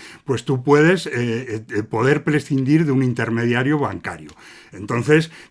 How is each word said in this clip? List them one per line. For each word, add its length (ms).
pues 220
tú 180
puedes, 440
eh, 640
eh, 140
poder 400
prescindir 640
de 80
un 100
intermediario 720
bancario. 520
Entonces, 580